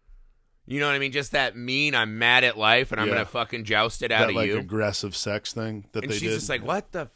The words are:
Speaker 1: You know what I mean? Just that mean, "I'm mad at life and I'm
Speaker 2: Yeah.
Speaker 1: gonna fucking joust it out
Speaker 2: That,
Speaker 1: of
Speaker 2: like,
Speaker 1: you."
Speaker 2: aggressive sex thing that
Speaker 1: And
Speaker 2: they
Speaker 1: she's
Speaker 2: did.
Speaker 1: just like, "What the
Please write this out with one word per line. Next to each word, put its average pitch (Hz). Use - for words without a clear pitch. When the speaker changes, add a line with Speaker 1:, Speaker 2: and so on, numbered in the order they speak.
Speaker 1:
You 139
know 147
what 143
I 139
mean? 139
Just 139
that 131
mean, 131
"I'm 110
mad 123
at 113
life 110
and 107
I'm 107
Speaker 2:
Yeah. 110
Speaker 1:
gonna 110
fucking 117
joust 107
it 117
out 110
Speaker 2:
That, 110
Speaker 1:
of 95
Speaker 2:
like, 110
Speaker 1:
you." 104
Speaker 2:
aggressive 101
sex -
thing 110
that 113
Speaker 1:
And 139
Speaker 2:
they -
Speaker 1:
she's 170
Speaker 2:
did. 110
Speaker 1:
just -
like, 123
"What 143
the 160